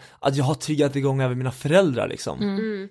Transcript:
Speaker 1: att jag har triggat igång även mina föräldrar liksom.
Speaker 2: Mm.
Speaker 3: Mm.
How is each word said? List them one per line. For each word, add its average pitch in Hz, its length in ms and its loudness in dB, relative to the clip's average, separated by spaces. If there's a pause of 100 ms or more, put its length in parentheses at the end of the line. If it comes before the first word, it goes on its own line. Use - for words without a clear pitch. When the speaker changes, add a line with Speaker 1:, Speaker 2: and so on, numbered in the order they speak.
(200)
Speaker 1:
att 139 160 0
jag 139 100 2
har 135 100 2
triggat 143 400 0
igång 135 260 0
även 127 160 0
mina 127 140 -4
föräldrar 139 560 2
liksom. - 340 -8
Speaker 2:
Mm. 202 140 -2
Speaker 3:
Mm. 208 360 -6